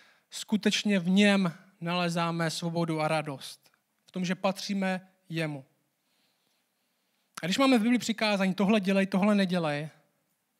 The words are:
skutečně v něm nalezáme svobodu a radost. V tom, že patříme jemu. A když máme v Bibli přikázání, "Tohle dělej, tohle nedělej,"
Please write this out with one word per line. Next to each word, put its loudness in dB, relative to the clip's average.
skutečně -2
v -2
něm 4
nalezáme -2
svobodu -4
a 0
radost. -6
V -20
tom, -4
že -2
patříme -4
jemu. -6
A -6
když -2
máme 4
v 2
Bibli 2
přikázání, 0
"Tohle 2
dělej, 2
tohle 2
nedělej," 0